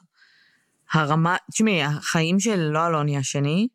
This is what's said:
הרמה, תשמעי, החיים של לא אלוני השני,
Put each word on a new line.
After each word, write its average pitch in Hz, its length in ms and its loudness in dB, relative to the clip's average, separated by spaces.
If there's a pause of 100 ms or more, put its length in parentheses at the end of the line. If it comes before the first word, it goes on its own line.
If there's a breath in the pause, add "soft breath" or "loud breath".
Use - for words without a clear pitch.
(920 soft breath)
הרמה, 160 440 2 (160)
תשמעי, 202 320 0
החיים 160 560 0
של 208 200 0
לא 156 280 0
אלוני 147 300 0
השני, 143 580 0